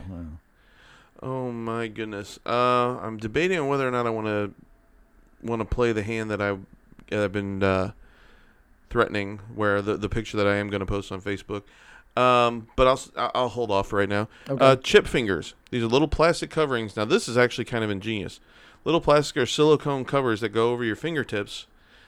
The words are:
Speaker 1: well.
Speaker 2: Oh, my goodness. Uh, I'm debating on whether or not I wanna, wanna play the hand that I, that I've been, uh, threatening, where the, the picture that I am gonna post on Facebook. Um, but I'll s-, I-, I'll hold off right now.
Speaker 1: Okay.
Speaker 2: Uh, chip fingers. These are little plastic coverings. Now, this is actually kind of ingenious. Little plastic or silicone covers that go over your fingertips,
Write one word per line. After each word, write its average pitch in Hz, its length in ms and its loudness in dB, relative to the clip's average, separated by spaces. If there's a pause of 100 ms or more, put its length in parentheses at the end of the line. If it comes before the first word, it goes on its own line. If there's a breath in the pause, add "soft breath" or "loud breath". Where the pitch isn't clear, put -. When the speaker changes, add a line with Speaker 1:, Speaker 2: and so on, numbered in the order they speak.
Speaker 1:
well. 85 180 -10 (960 soft breath)
Speaker 2:
Oh, 127 300 -6
my 117 360 -6
goodness. 107 580 -10
Uh, 123 540 2
I'm 110 160 -8
debating 139 420 -2
on 139 100 -2
whether 139 180 0
or 127 40 0
not 123 160 0
I 117 40 2
wanna, 107 400 -2 (920)
wanna 113 220 -4
play 117 280 2
the 107 100 -2
hand 110 280 -4
that 104 120 -2
I, 101 160 -2 (520)
that 104 140 0
I've 92 80 -2
been, 98 300 -2
uh, 95 300 2 (960 soft breath)
threatening, 104 500 -2 (140)
where 104 280 2
the, 101 140 0
the 101 120 -4
picture 110 280 -4
that 104 100 2
I 101 100 4
am 101 120 -2
gonna 98 180 -4
post 101 260 -4
on 95 80 -10
Facebook. 101 420 -6 (540 loud breath)
Um, 120 500 2 (100)
but 131 120 6
I'll 131 60 4
s-, - 220 -8
I-, 117 180 -2
I'll 123 140 0
hold 110 220 -4
off 98 220 0
right 101 160 2
now. 104 200 -2 (200 loud breath)
Speaker 1:
Okay. 139 160 2
Speaker 2:
Uh, 135 120 8
chip 196 300 4
fingers. 104 480 -2 (160)
These 120 140 -2
are - 20 0
little 143 220 4
plastic 156 420 2
coverings. 123 460 -2
Now, 107 80 0
this 160 240 0
is 117 100 -2
actually 123 280 2
kind 113 180 -2
of 107 60 -2
ingenious. 101 500 -6 (440 soft breath)
Little 156 160 2
plastic 147 360 2
or 127 100 2
silicone 143 580 2
covers 127 360 0
that 113 80 -2
go 117 240 2
over 123 120 -4
your 107 120 -2
fingertips, 120 680 -6 (420 soft breath)